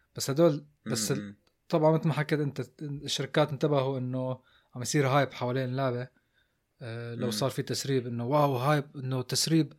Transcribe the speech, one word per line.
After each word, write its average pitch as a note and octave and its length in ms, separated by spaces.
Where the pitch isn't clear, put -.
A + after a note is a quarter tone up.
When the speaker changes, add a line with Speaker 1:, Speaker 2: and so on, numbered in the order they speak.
Speaker 1:
بس - 140
هدول، D3+ 360
بس A2 260
ال-، G2+ 80
Speaker 2:
مم. G2+ 160
Speaker 1:
طبعا D#3+ 240
مثل D#3+ 160
ما D3+ 60
حكيت D3 260
أنت، D3 200
الشركات D3 680
انتبهوا C#3 480
إنه B2+ 420
عم B2+ 80
يصير C#3+ 260
هايب C#3 240
حوالين B2+ 360
اللعبة. B2+ 400
آه، A#2 320
لو A#2 120
Speaker 2:
مم. - 40
Speaker 1:
صار B2+ 200
في C#3 120
تسريب C3 440
إنه A#2+ 200
واو C#3+ 300
هايب، C#3+ 400
إنه C3 260
تسريب، D3+ 560